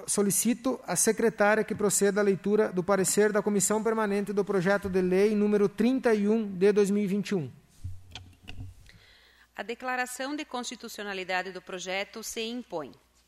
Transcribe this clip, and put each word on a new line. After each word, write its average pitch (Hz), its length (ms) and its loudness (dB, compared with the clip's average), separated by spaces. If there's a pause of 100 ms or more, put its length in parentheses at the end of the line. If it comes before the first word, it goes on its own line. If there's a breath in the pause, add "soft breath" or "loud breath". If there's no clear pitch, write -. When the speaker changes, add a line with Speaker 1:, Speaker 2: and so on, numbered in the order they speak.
Speaker 1:
solicito 220 800 0
à 180 100 -4
secretária 214 680 2
que 208 120 -6
proceda 202 440 2
à 208 40 2
leitura 208 460 2
do 185 140 -2
parecer 202 480 2
da 202 100 0
Comissão 208 420 0
Permanente 208 500 0
do 202 100 0
projeto 196 460 0
de 185 120 2
lei 190 340 4
número 208 340 4
trinta 240 460 2
e 202 120 2
um 220 200 2
de 196 260 2
dois 196 160 4
mil 208 140 2
e 202 40 0
vinte 196 220 -2
e 208 60 -2
um. 139 160 -4 (2000 soft breath)
Speaker 2:
A - 60 -8
declaração 254 720 -6
de 294 100 -8
constitucionalidade 196 1040 -8
do 180 100 -12
projeto 190 600 -8
se - 180 -8
impõe. 220 500 -8 (360 soft breath)